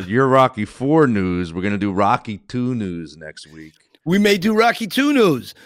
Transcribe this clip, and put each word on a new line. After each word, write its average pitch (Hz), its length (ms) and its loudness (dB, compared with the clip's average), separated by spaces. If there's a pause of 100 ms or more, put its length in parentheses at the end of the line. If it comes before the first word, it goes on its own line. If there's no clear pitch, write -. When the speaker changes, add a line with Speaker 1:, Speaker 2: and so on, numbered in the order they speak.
Speaker 1:
your 113 260 0
Rocky 127 380 2
Four 143 420 2
news. 90 460 -2
We're 90 80 -6
gonna 101 160 -2
do 101 160 -2
Rocky 101 460 0
Two 123 360 -6
news 85 400 -8
next 78 320 -18
week. 78 240 -20 (320)
Speaker 2:
We 175 140 0
may 208 200 4
do 202 160 0
Rocky 226 340 0
Two 277 260 0
news. 175 420 0 (100)